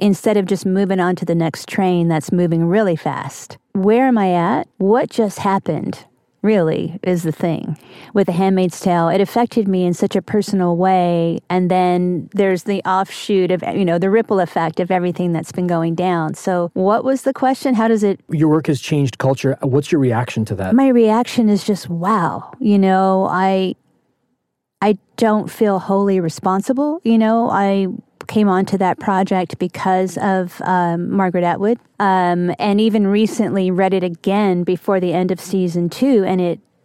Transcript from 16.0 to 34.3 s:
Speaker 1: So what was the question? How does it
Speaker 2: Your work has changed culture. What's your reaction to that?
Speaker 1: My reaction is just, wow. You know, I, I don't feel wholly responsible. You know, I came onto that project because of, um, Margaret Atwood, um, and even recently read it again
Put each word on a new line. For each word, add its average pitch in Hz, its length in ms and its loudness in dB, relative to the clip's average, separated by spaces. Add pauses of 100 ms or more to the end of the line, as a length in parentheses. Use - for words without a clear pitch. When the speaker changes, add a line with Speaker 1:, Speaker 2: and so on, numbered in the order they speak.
Speaker 1:
So 175 400 -4
what 196 280 0
was 269 200 -2
the 269 100 -2
question? 262 420 0
How 220 140 2
does 220 160 2
it 196 160 0 (100)
Speaker 2:
Your 156 180 2
work 156 200 2
has - 120 0
changed 143 380 -2
culture. 135 440 0
What's 143 280 0
your 160 100 2
reaction 120 440 0
to 107 100 -6
that? 95 220 0
Speaker 1:
My 269 100 4
reaction 233 600 2
is 208 160 2
just, 190 260 -4
wow. 175 680 -2
You 208 180 4
know, 190 500 4
I, 190 460 0 (1080)
I 202 160 2 (200)
don't 214 340 0
feel 202 300 0
wholly 196 400 0
responsible. 220 840 -2
You 226 160 2
know, 220 320 2
I 196 380 0 (400)
came 208 200 2
onto 190 300 0
that 180 220 0
project 190 580 -2
because 185 600 -2
of, 185 440 -2
um, 175 480 -2
Margaret 185 340 0
Atwood, 202 340 0 (200)
um, 180 640 2
and 202 200 2
even 214 280 2
recently 196 600 0
read 185 220 2
it 190 120 0
again 185 580 0